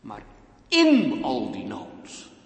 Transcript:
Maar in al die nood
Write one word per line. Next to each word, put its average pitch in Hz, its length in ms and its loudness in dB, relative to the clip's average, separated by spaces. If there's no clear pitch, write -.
Maar 107 220 -14
in 302 560 4
al 123 280 -4
die 95 140 -10
nood - 640 -14